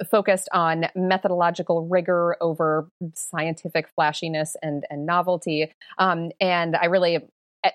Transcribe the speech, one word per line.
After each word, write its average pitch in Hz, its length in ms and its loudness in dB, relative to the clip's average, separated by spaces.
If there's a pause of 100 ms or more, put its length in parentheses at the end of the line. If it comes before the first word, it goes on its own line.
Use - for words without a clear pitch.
focused 202 420 2
on 165 440 2
methodological 175 920 0
rigor 175 540 2
over 156 480 0 (240)
scientific 160 800 -4
flashiness 156 680 -2
and, 147 280 -4
and 147 160 -8
novelty. 170 680 0 (260)
Um, 170 340 0 (100)
and 175 340 0
I 175 100 2
really, 170 420 2 (360)
eh, 190 120 4